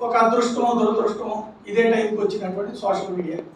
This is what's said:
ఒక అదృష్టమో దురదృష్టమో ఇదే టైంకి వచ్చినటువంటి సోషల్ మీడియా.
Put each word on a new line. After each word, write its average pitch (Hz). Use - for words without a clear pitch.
ఒక 233
అదృష్టమో 240
దురదృష్టమో 208
ఇదే 220
టైంకి 220
వచ్చినటువంటి 196
సోషల్ 190
మీడియా. 165